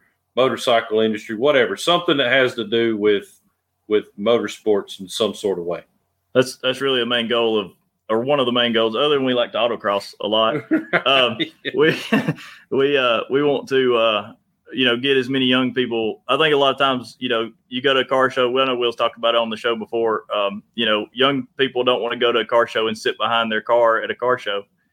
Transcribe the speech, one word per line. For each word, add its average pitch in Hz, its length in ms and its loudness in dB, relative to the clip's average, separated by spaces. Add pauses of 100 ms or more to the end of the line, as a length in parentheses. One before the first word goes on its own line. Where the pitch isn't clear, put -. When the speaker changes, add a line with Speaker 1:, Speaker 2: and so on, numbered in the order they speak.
(360)
Speaker 1:
motorcycle 117 640 0
industry, 110 360 -2
whatever, 113 420 2
something 170 400 0
that 123 140 0
has 127 240 2
to 113 120 -4
do 117 300 0
with, 101 420 0 (480)
with 107 180 0 (120)
motorsports 104 840 0
in 95 80 -14
some 101 260 -2
sort 95 260 -4
of 85 60 -6
way. 85 180 -6 (500)
Speaker 2:
That's, 127 240 2
that's 127 240 -4
really 131 200 -2
a 117 40 -2
main 117 220 -2
goal 113 320 0
of, 95 120 -6 (380)
or 110 120 0
one 143 180 0
of 123 80 0
the 123 40 -2
main 120 220 0
goals, 113 220 2
other 143 140 0
than 143 140 0
we 127 120 0
like 120 160 -2
to - 80 -6
autocross 104 640 -2
a 104 60 -4
lot. 110 280 2 (120)
Speaker 1:
<laughs> 311 380 -2
Speaker 2:
Um, 123 320 2 (260)
Speaker 1:
Yeah. 143 120 -8
Speaker 2:
we, 151 240 2 (360)
<laughs> - 360 -20
we, 139 260 2
uh, 120 320 2
we 139 140 0
want 139 260 0
to, 131 280 2
uh, 110 360 0 (400)
you 127 120 0
know, 120 120 2
get 135 200 2
as 123 120 -2
many 131 160 0
young 127 280 2
people. 113 540 -4
I 127 100 2
think 156 160 2
a 143 40 4
lot 139 160 4
of 127 60 -10
times, 127 400 -2
you 127 100 -6
know, 117 220 -2 (160)
you 123 160 -8
go 135 100 2
to 135 60 2
a 123 60 0
car 131 260 2
show. 127 180 0
Well, 131 140 2
I 135 40 0
know 127 100 -2
Will's 120 180 -2
talked 117 220 -2
about 117 180 0
it 117 40 4
on 113 120 -2
the 110 60 -8
show 117 180 -2
before. 113 500 -2 (100)
Um, 101 280 -4 (120)
you 117 120 -2
know, 107 260 0
young 131 340 0 (100)
people 131 260 0
don't 123 180 2
wanna 117 160 -4
go 120 140 2
to 113 80 2
a 110 60 -2
car 117 220 2
show 113 200 -2
and 110 100 -4
sit 113 220 -4
behind 113 320 0
their 110 100 -2
car 113 400 2
at 104 100 -6
a 104 40 -4
car 123 240 0
show. 101 240 -6 (300)